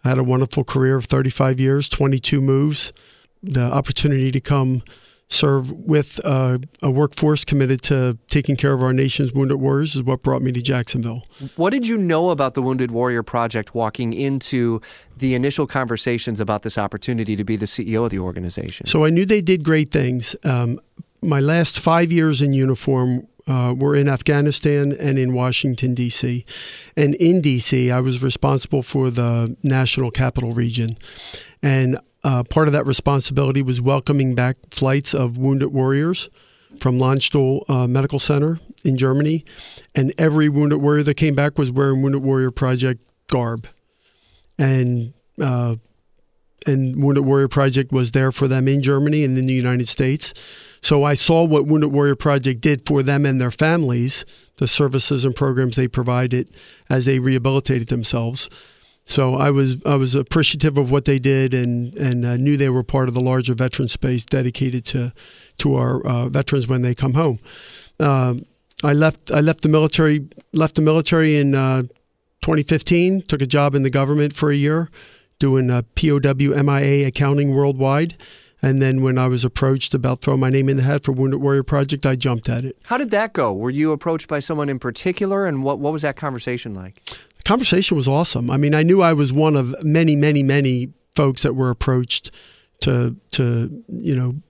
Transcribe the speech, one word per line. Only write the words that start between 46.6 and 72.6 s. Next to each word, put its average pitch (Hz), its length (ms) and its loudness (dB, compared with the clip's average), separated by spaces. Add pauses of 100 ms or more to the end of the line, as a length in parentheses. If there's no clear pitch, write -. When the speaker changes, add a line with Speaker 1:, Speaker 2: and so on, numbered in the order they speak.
Speaker 1:
and 135 360 0
Wounded 139 220 2
Warrior 139 220 2
Project 135 440 0
was 127 200 0
there 131 200 2
for 139 160 -2
them 131 200 2
in 139 160 2
Germany 147 400 2
and 131 120 0
in 131 120 0
the 131 60 0
United 123 340 0
States. 135 440 -2 (520)
So 147 200 4
I 147 100 2
saw 165 300 2
what 151 240 2
Wounded 151 240 2
Warrior 143 240 2
Project 131 460 0
did 147 260 0
for 143 160 2
them 143 220 2
and 135 140 0
their 123 120 0
families, 135 760 0 (320)
the 131 100 0
services 135 580 0
and 127 100 0
programs 131 400 0
they 127 120 0
provided 123 640 -2 (400)
as 127 160 0
they 131 140 2
rehabilitated 131 720 0
themselves. 120 600 -4 (560)
So 131 300 0
I 139 160 2
was, 135 340 2
I 147 100 2
was 131 200 0
appreciative 143 640 0
of 131 100 0
what 139 160 2
they 139 140 2
did 131 340 2
and, 120 420 -2
and, 127 300 -2
uh, 120 120 -2
knew 143 200 2
they 135 120 2
were 127 140 0
part 131 260 0
of 120 40 -4
the 123 60 0
larger 127 340 0
veteran 123 360 -2
space 127 360 -4
dedicated 127 600 -2
to, 123 280 -4 (460)
to 135 160 2
our, 127 300 -2
uh, 123 240 -2
veterans 135 380 -2
when 127 140 0
they 123 140 0
come 131 180 -2
home. 143 260 0 (600)
Um, 131 460 0 (380)
I 147 100 2
left, 151 380 2
I 151 100 4
left 156 200 2
the 156 80 2
military, 151 580 2 (260)
left 156 220 0
the 165 60 2
military 156 560 2
in, 139 180 2
uh, 131 280 0 (580)
twenty 156 220 0